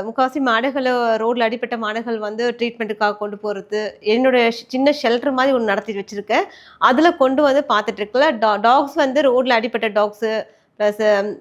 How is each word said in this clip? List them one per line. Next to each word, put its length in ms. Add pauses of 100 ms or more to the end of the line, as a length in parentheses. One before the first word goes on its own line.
முக்காவாசி 400
மாடுகளை, 500 (260)
ரோட்ல 260
அடிபட்ட 340
மாடுகள் 420
வந்து 320
ட்ரீட்மெண்ட்டுக்காக 680
கொண்டு 200
போறது, 440 (260)
என்னோட 300 (100)
ஷ்-, 200
சின்ன 260
ஷெல்டர் 400
மாதிரி 220
ஒண்ணு 160
நடத்தி 220
வச்சிருக்கேன். 520 (360)
அதுல 340
கொண்டு 260
வந்து 240
பார்த்துட்டு 360
இருக்கல. 260 (120)
டா-, 220
டாக்ஸ் 340
வந்து 280
ரோட்ல 300
அடிபட்ட 400
டாக்ஸு, 380 (480)
ப்ளஸ், 280
அம், 220 (120)